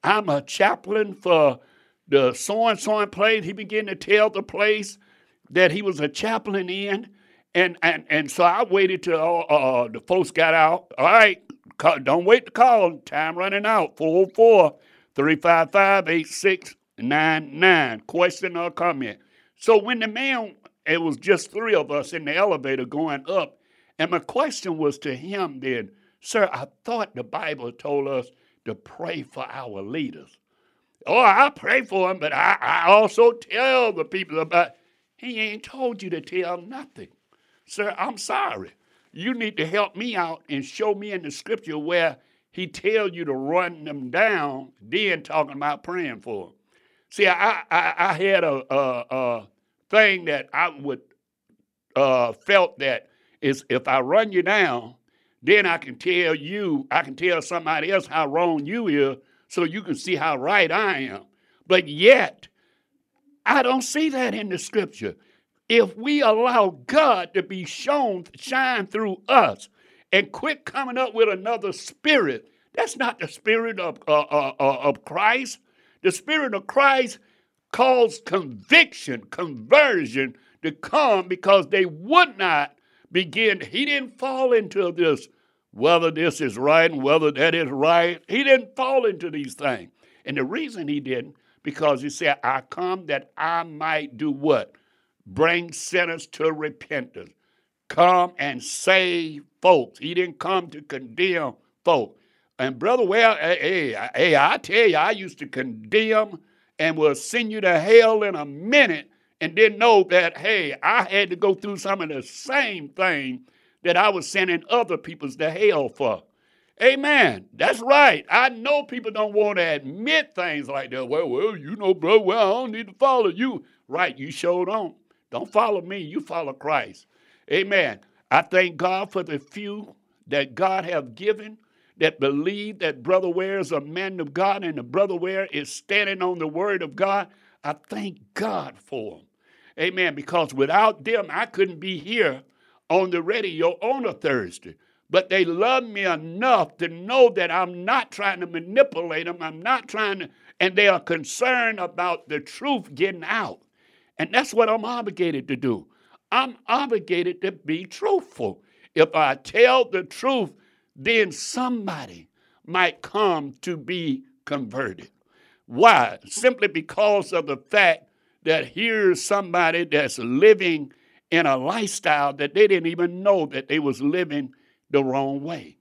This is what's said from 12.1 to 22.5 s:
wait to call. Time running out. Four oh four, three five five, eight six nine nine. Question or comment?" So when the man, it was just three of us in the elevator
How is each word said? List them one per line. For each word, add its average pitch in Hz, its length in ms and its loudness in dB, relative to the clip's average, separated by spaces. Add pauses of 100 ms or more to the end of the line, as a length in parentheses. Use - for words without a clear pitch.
wait 240 220 6
to - 60 -20
call. 185 460 4
Time 160 380 -4
running 196 280 -2
out. 214 320 0
Four 170 300 2
oh 185 80 -16
four, 220 420 8 (380)
three 147 220 2
five 165 360 4
five, 196 340 4
eight 165 200 0
six - 480 -4 (240)
nine 151 600 0
nine. 156 420 4
Question 175 580 -2
or 170 120 -4
comment?" 139 500 -4 (380)
So 214 240 4
when 233 180 -2
the 220 80 -2
man, 233 480 -4 (280)
it 160 160 0
was 160 160 -2
just - 340 0
three 214 240 -2
of 147 160 0
us 143 220 -4
in 160 140 -8
the 147 100 -2
elevator 135 480 0